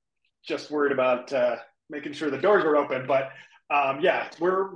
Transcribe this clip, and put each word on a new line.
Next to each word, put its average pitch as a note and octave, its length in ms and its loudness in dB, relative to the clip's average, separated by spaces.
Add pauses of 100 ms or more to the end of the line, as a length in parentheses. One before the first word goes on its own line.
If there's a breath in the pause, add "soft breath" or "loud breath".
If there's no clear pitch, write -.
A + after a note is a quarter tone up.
(460)
just D3 240 -8
worried D3 220 0
about, B2+ 420 0
uh, B2 220 2 (340)
making D3 240 -10
sure D3+ 160 -4
the C3+ 80 -4
doors F3+ 260 4
are D3+ 140 4
open. C#3 300 -2
But, C3+ 240 0 (420 loud breath)
um, C#3 260 0
yeah, D#3 280 0 (120)
we're, F#3+ 360 0